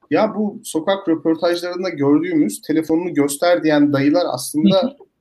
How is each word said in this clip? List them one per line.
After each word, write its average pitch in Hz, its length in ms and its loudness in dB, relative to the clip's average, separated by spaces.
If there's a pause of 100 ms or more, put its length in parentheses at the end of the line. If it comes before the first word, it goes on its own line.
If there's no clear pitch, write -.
(100)
Ya 196 240 2
bu 208 300 -4
sokak 196 440 -2
röportajlarında 170 800 -2
gördüğümüz 151 720 0
telefonunu 160 540 -2
göster 151 500 0
diyen 147 280 2
dayılar 147 320 2 (100)
aslında, 190 600 0 (240)